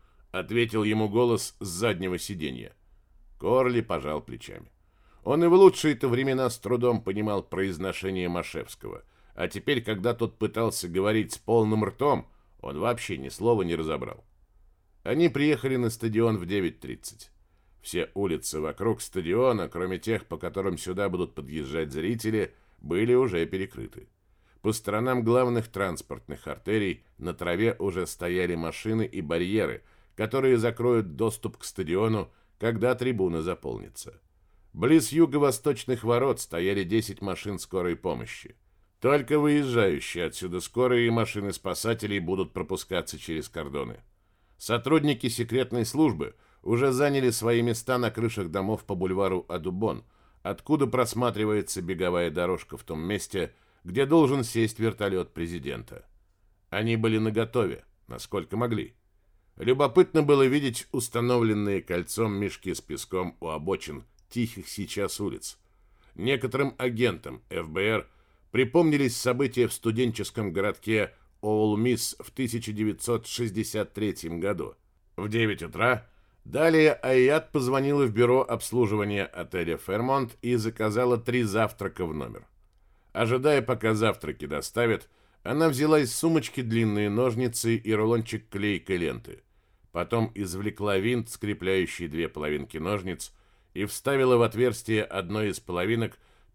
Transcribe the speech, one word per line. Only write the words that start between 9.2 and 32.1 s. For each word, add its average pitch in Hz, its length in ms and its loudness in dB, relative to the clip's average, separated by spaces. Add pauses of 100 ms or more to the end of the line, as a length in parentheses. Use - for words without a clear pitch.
а 90 140 -4
теперь, 113 360 -2
когда 110 300 -2
тот 117 240 -4
пытался 107 500 -2
говорить 95 460 0
с - 60 -12
полным 107 460 2
ртом, 139 440 0 (320)
он 71 180 -8
вообще 113 380 -4
ни 65 120 -10
слова 110 340 0
не 85 120 0
разобрал. 78 480 -4 (800)
Они 156 240 2
приехали 135 480 2
на 123 140 2
стадион 113 480 2
в 87 80 -6
девять 90 340 -2
тридцать. - 520 -14 (560)
Все 87 280 -4
улицы 82 440 -2
вокруг 78 400 -2
стадиона, 95 720 0
кроме 90 280 -4
тех, 110 280 -4
по 82 120 -8
которым 90 400 -4
сюда 92 300 -4
будут 90 280 -4
подъезжать 73 580 -6
зрители, 110 600 -2 (260)
были 104 340 0
уже 98 320 2
перекрыты. - 640 -10 (520)
По 107 120 0
сторонам 117 500 0
главных 120 460 2
транспортных 76 800 -6
артерий 95 580 -2 (120)
на 85 160 -6
траве 90 460 0
уже 90 260 -2
стояли 87 500 -2
машины 95 500 -2
и 92 160 -8
барьеры, 85 640 -2 (340)
которые 131 400 2
закроют 113 580 2
доступ 110 440 -4
к - 40 -20
стадиону, 95 640 -2 (300)